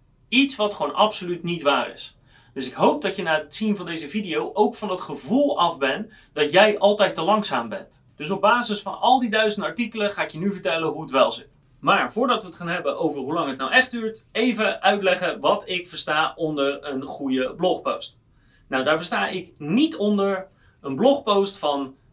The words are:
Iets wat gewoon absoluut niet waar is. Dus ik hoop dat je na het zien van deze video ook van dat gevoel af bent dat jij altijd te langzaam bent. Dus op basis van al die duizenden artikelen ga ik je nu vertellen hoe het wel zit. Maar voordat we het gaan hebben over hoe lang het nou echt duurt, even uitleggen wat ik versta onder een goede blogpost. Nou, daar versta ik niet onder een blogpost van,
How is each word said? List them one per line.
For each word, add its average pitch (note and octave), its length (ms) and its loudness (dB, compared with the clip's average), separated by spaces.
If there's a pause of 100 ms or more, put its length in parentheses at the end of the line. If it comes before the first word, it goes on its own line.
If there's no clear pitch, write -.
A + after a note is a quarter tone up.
(300)
Iets C4+ 260 4
wat G#3 180 0
gewoon - 200 -4
absoluut F3 500 0
niet E3+ 180 -4
waar C3 300 0
is. - 260 -16 (360)
Dus B2+ 140 -8
ik B2+ 60 -12
hoop C4 280 2
dat F#3 140 -2
je F#3+ 80 -6
na D#3+ 140 0
het - 180 -8
zien G#3+ 200 0
van F3+ 100 -8
deze D#3 220 -8
video G#3+ 460 -4
ook G#3 220 2
van G#3+ 120 -8
dat F#3 140 -6
gevoel D#3+ 580 0
af A3+ 180 2
bent C#3 340 -2 (220)
dat D3 180 0
jij G#3 280 6
altijd G3+ 360 4
te E3 80 -4
langzaam D#3+ 460 0
bent. - 360 -14 (100)
Dus D3 140 -8
op G3 120 -4
basis A3 400 2
van - 180 -8
al B3+ 200 6
die A#3+ 100 -2
duizenden G#3 400 0
artikelen G#3 400 -2
ga F3 140 -4
ik - 60 -8
je D#3 80 -12
nu F#3+ 160 0
vertellen E3 340 -2
hoe D#3 140 -4
het C3+ 100 -10
wel B2+ 200 4
zit. - 220 -12 (260)
Maar D#3+ 340 2
voordat A#3 280 2
we F#3+ 60 -14
het E3 100 -20
gaan E3+ 100 -10
hebben E3 320 -4
over C#3+ 200 0
hoe C3 140 -4
lang D#3+ 160 -2
het B2+ 80 -6
nou C3+ 140 -4
echt B3+ 200 4
duurt, A3 400 -6
even G#3+ 500 0
uitleggen F#3 580 2
wat F#3+ 260 2
ik F3+ 220 -6
versta D#3 480 -2
onder C#3+ 480 -2
een C3+ 200 -6
goede C3 520 -4
blogpost. D#3 640 -2 (480)
Nou, C3 160 -2
daar D3+ 140 2
versta G3 300 -2
ik - 300 -8
niet A3+ 380 2
onder G3 520 0 (340)
een C3+ 140 -6
blogpost G3+ 600 4
van, C#3 380 -2 (180)